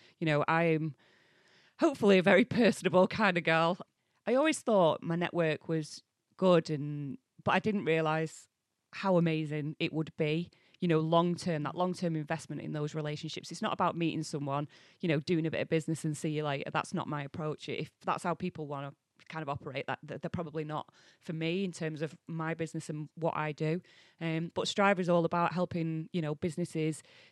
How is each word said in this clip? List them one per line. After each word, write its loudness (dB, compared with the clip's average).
you 0
know, 4
I 4
am 2
hopefully 6
a 4
very 6
<laughs> 0
personable 4
kind 2
of -2
girl. 2
I 2
always 4
thought 4
my -2
network 0
was -4
good, 6
and, -6
but 2
I 6
didn't 0
realise 0
how 2
amazing 0
it -2
would -2
be. 0
You 0
know, 6
long-term, 2
that -6
long-term -2
investment -6
in -8
those -4
relationships. -8
It's -12
not -2
about 0
meeting 0
someone, -4
you -2
know, 2
doing 0
a -2
bit -2
of -4
business -2
and -2
see -6
you -4
later. -4
That's -4
not -4
my -6
approach. -8
If -6
that's -2
how -2
people -8
wanna -8
kind -8
of -8
operate, -8
that, -6
that -12
they're -6
probably -6
not -8
for -12
me -2
in -4
terms -6
of -6
my -4
business -6
and -8
what -2
I -4
do. -2
Um, -2
but -2
Strive 4
is -2
all 4
about 0
helping, -2
you -2
know, -2
businesses -2